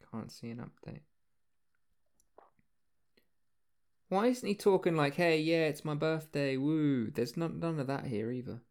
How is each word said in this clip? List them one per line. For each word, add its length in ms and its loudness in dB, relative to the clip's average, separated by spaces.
Can't 200 -10
see 200 -14
an 80 -12
update. 420 -14
Why 200 2
isn't 200 -2
he 60 2
talking 420 4
like, 200 2
"Hey, 220 4
yeah, 280 2
it's 180 -4
my 100 -2
birthday, 640 -2
woo"? 540 2
There's 260 -2
none, 220 -4
none 200 -2
of 100 -4
that 180 -4
here 240 -2
either. 400 -8